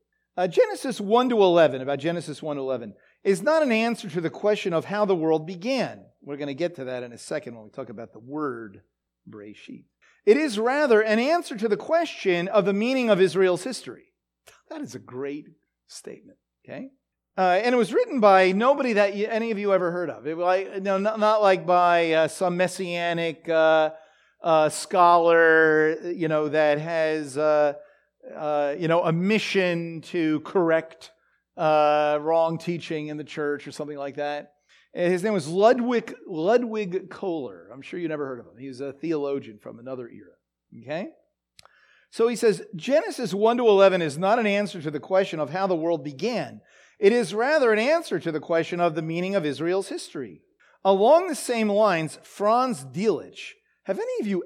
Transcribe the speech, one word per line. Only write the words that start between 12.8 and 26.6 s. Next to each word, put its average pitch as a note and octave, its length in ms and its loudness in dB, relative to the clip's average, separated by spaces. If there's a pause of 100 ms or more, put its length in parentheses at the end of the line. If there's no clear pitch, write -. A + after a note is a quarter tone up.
of G3 100 4
Israel's F3+ 440 2
history. - 500 -12 (560)
That D#4 120 -12
is C4+ 120 -12
a C3 60 -12
great C#3 480 -10 (400)
statement, - 500 -20 (260)
okay? B3+ 260 -16 (480)
Uh, F#3 260 2
and B3 100 0
it B3+ 40 2
was G#3 140 0
written G4+ 280 -2
by F#3+ 320 6
nobody B3 420 2
that G3+ 200 2
y-, G#3 160 -4
any A3+ 200 -2
of A3 80 -4
you G3+ 160 -2
ever F3+ 180 0
heard E3+ 200 -6
of. A2+ 160 -14
It, D#3+ 100 -6
like, F#3+ 460 0
no, F#3+ 160 0
not, A3 200 -2
not G#3+ 220 4
like F#3+ 240 4
by, F3 460 4
uh, D#3+ 160 4
some F3 280 -2
messianic, E3+ 920 -4
uh, D#3+ 420 4 (520)
uh, D#3 260 4
scholar, E3 1400 4
you D#3+ 160 -4
know, D3+ 220 0
that D3+ 280 2